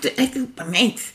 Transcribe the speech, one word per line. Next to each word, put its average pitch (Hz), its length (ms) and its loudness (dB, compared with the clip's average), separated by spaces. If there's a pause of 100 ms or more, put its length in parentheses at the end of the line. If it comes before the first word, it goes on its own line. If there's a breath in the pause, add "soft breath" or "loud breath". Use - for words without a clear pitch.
du, 285 60 -2
äh, 262 260 2
du, 262 140 -4 (220)
Mensch, 214 320 2 (140)